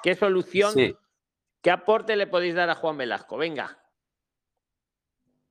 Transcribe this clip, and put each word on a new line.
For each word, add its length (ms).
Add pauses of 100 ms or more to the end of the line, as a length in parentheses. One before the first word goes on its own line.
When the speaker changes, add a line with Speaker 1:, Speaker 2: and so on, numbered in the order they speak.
Speaker 1:
¿Qué 140
solución, 580
Speaker 2:
Sí. 220 (680)
Speaker 1:
qué 80
aporte 460
le 120
podéis 280
dar 140
a 60
Juan 220
Velasco? 400
Venga. 400 (1700)